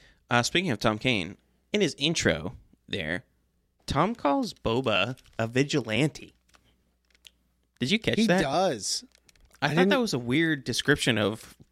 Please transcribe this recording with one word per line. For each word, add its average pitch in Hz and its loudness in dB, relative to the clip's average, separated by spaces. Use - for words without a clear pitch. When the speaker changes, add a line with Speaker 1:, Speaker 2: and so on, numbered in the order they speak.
Speaker 1:
Uh, 120 4
speaking 175 -2
of 107 -2
Tom 110 0
Kane, 104 -2
in 208 2
his 165 0
intro 92 0
there, 87 -6
Tom 196 0
calls 277 0
Boba 113 -2
a 113 -2
vigilante. 127 -2
Did 127 0
you 202 4
catch - 0
Speaker 2:
He 160 2
Speaker 1:
that? 180 4
Speaker 2:
does. 147 -2
Speaker 1:
I 139 0
Speaker 2:
I - 2
Speaker 1:
thought 147 -2
Speaker 2:
didn't 180 6
Speaker 1:
that 277 4
was 226 -2
a 135 0
weird 139 0
description 127 2
of 107 -2